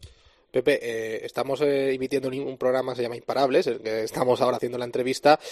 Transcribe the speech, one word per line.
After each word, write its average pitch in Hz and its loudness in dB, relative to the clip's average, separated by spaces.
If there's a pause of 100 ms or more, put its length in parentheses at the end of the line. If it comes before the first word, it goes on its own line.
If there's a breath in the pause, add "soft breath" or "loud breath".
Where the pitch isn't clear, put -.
(520 soft breath)
Pepe, 131 2
eh, 113 -6
estamos, 131 -4
eh, 139 2
emitiendo 131 -2
un, 131 -6
un 135 -8
programa 127 0
que 123 -8
se 123 -4
llama 117 -6
Imparables, 135 2
el 117 -4
que 110 -2
estamos 123 2
ahora 123 2
haciendo 120 -4
la 123 -4
entrevista, 127 4 (140)